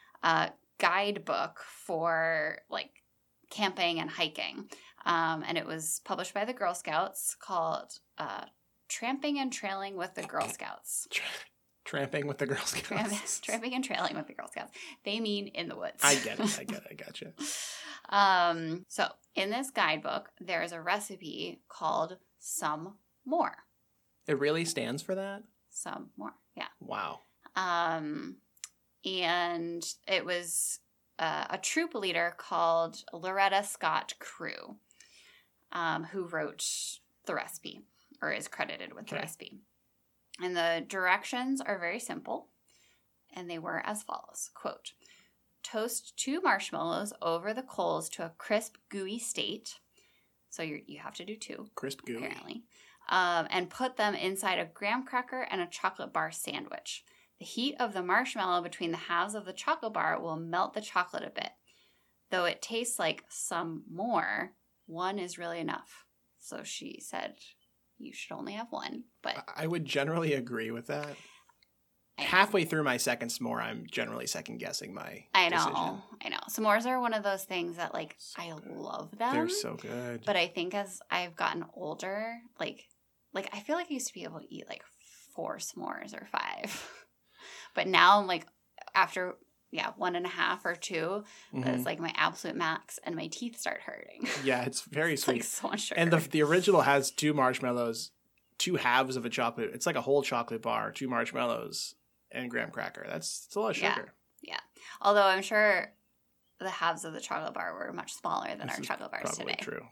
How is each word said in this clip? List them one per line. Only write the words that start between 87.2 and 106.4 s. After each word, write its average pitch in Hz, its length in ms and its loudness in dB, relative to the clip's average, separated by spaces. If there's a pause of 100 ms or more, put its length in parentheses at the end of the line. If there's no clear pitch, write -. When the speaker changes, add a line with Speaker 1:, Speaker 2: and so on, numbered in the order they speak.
Speaker 1:
But 180 140 2
now 185 320 12
I'm, 196 60 0
like, 175 200 0 (480)
after, 185 420 2 (340)
yeah, - 260 -2
one 196 180 0
and 180 120 -2
a - 20 -4
half 170 380 0
or 170 100 0
two, 180 480 -2 (300)
Speaker 2:
Mm-hmm. 131 80 -2
Speaker 1:
that's, 127 240 0
like, 160 120 -2
my 165 160 -2
absolute 165 420 2
max, 160 460 -2
and 160 140 -4
my 160 120 -6
teeth 233 300 -8
start - 220 -4
hurting. - 540 -8
<laughs> 143 100 -4
Speaker 2:
Yeah, 123 200 4
it's - 180 -2
very 156 320 0
Speaker 1:
It's, - 120 0
like, 123 160 4
Speaker 2:
sweet. - 40 -4
Speaker 1:
so - 220 -4
much 208 180 -2
sugar. - 120 2
Speaker 2:
And 170 140 8
the, 165 60 10
the 156 240 4
original 175 400 8
has 139 280 8
two 151 220 4
marshmallows, 123 800 2 (480)
two 175 180 2
halves 131 400 6
of 120 80 -2
a 117 60 -2
chocolate. 120 420 0
It's 120 140 -4
like 170 100 2
a 120 60 2
whole 139 200 6
chocolate 117 380 -2
bar, 110 320 0
two 135 160 -4
marshmallows, 120 880 -2 (360)
and 123 200 -6
graham 120 200 -2
cracker. - 380 -6
That's, - 380 -6
it's - 100 -10
a 202 40 2
lot 220 100 2
of - 80 -2
Speaker 1:
Yeah. 80 160 2
Speaker 2:
sugar. - 200 -4 (280)
Speaker 1:
Yeah. - 180 -6 (400)
Although 202 260 8
I'm 190 160 6
sure 208 500 4 (680)